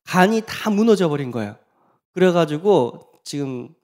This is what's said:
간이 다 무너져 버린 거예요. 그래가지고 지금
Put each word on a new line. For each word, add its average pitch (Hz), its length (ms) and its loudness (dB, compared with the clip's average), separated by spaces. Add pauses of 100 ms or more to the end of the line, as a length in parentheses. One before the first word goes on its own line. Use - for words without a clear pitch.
간이 202 440 2
다 - 240 -6
무너져 202 380 2
버린 143 220 -4
거예요. 110 240 -8 (580)
그래가지고 170 1000 0 (120)
지금 131 460 -8 (140)